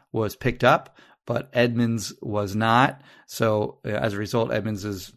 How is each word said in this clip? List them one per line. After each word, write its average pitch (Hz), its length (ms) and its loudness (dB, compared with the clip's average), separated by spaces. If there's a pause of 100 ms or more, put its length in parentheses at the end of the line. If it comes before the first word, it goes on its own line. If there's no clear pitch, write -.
(120)
was 110 240 -2
picked 123 280 -2
up, 151 340 2 (280)
but 117 260 -4
Edmonds 117 600 0 (100)
was 104 320 -4
not. 117 460 4 (260)
So, 107 580 -2
uh, - 40 -10
as 107 260 -2
a 101 40 -6
result, 113 340 -2
Edmonds 107 320 -4
is 98 320 -8